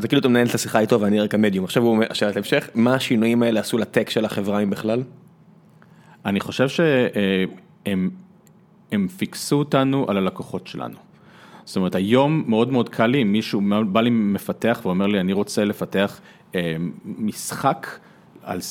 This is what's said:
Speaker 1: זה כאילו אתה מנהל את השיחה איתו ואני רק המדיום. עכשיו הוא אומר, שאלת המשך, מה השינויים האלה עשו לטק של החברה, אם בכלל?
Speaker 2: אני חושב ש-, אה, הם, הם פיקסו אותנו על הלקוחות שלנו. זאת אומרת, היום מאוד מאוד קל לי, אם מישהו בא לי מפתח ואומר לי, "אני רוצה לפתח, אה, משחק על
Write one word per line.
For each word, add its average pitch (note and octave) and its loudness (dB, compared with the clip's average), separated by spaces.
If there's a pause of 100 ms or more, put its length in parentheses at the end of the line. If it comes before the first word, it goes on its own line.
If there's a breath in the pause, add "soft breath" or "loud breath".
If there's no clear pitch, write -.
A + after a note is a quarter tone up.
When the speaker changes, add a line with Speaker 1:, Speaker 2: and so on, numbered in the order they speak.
Speaker 1:
זה A#2 -4
כאילו C#3+ 4
אתה C3+ 0
מנהל A#2+ 4
את A#2 -2
השיחה A2+ 0
איתו A2 4
ואני G#2 2
רק G#2 -2
המדיום. G2 2
עכשיו A#2+ 0
הוא A#2 4
אומר, A2 4
שאלת G#2 -2
המשך, C#3 -2
מה A#2+ 4
השינויים A#2+ 2
האלה A2 2
עשו A2+ -2
לטק G#2+ 0
של A2 0
החברה, G#2 -2
אם G#2 0
בכלל? A2 -2 (1200 soft breath)
Speaker 2:
אני G2 0
חושב B2+ 0
ש-, - -8
אה, G#2 2 (420)
הם, F#2 -2 (840)
הם G2+ 0 (100)
פיקסו - -4
אותנו C#3 0
על G2+ 0
הלקוחות F#2 -4
שלנו. B1 -12 (680 loud breath)
זאת - -10
אומרת, F#2 0
היום B2+ 4
מאוד A#2 2
מאוד B2 0
קל A#2 2
לי, C3+ 2
אם G2+ 2
מישהו G#2+ 0 (300)
בא A2+ 4
לי A#2+ 4
מפתח G#2+ 0
ואומר F#2+ 0
לי, G#2 0
"אני F#2 0
רוצה G#2 -2
לפתח, G2 -2 (360 loud breath)
אה, E2+ -2 (420)
משחק - -4 (560 soft breath)
על - -8 (100)